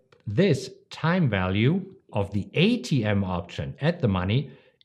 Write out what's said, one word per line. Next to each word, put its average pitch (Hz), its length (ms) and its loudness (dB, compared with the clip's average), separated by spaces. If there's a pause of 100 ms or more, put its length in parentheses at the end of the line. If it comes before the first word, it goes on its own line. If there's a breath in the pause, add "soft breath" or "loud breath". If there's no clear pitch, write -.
(280)
this 139 440 2 (180)
time 165 400 0
value 104 560 2 (260)
of 101 200 -2
the 101 240 -4
A 226 240 2
T 127 260 0
M 101 180 2
option 85 560 -6
at 170 220 -2
the 123 80 2
money 98 420 0 (320 loud breath)